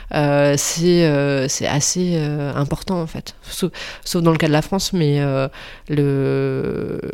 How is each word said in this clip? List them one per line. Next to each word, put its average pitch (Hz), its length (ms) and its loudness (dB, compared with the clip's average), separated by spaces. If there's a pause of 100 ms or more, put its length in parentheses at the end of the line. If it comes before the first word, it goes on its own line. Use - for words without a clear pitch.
(140)
euh, 143 420 4
c'est, 170 500 2
euh, 139 420 2
c'est - 180 -2
assez, 180 480 0
euh, 147 400 -2
important, 165 460 -2
en 165 60 -4
fait. - 360 -12
Sauf, - 300 -6 (320)
sauf 175 180 -2
dans 165 100 6
le 156 60 2
cas 165 80 2
de 147 60 2
la 151 100 4
France, - 300 -4
mais, 147 280 2
euh, 135 280 0 (400)
le, 135 1120 0 (140)